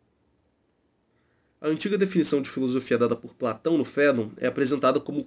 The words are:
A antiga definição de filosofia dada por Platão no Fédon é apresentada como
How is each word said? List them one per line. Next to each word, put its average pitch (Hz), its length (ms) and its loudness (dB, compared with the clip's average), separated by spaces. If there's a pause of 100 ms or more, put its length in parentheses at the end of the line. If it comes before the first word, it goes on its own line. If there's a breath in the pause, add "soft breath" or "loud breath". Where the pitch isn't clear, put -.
(1600)
A 151 80 -2
antiga 196 300 0
definição 180 420 2
de 131 80 -6
filosofia 127 500 0
dada 117 180 2
por - 180 -18
Platão 151 440 0
no 131 60 0
Fédon 131 520 2
é - 100 -4
apresentada 135 540 0
como 143 260 -6